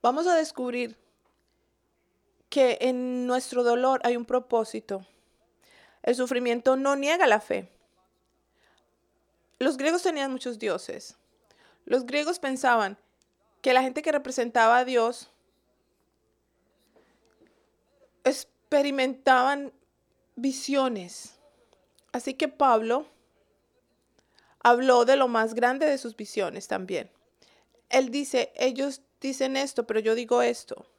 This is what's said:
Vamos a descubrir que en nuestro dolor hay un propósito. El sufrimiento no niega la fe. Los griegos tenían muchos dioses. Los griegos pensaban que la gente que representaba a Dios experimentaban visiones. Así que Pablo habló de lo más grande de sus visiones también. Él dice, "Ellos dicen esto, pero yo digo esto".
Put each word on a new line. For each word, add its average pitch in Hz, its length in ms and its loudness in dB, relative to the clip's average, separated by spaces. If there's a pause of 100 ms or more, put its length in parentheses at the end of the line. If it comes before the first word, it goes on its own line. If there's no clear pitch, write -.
Vamos 294 260 2
a 349 80 4
descubrir 247 600 -4 (1500)
que 254 320 2
en 247 460 -2
nuestro 247 360 -2
dolor 254 400 2
hay 240 120 0
un 240 100 -6
propósito. 220 800 -4 (1000)
El 247 120 0
sufrimiento 247 640 0
no 277 180 0
niega 294 320 0
la 214 120 4
fe. - 320 -8 (1900)
Los 269 180 0
griegos 330 260 0
tenían 285 280 -2
muchos 240 280 -8
dioses. - 580 -8 (680)
Los 247 180 0
griegos 294 320 -2
pensaban 247 600 0 (640)
que 254 120 2
la 254 80 6
gente 262 200 -4
que 311 100 -2
representaba 247 680 2
a 254 60 0
Dios 240 460 -2 (3000)
experimentaban 269 1500 0 (640)
visiones. 254 1040 -4 (720)
Así 262 220 -6
que 294 160 -2
Pablo 247 580 2 (1500)
habló 247 460 6
de 269 100 6
lo 262 140 2
más 226 240 0
grande 247 320 0
de 285 120 2
sus 233 200 -10
visiones - 500 -8
también. 185 420 -6 (800)
Él 262 240 2
dice, 269 440 -2
"Ellos 269 460 -4 (200)
dicen 269 340 -4
esto, 262 320 -4
pero 220 140 -2
yo 220 120 0
digo 240 280 0
esto". - 580 -4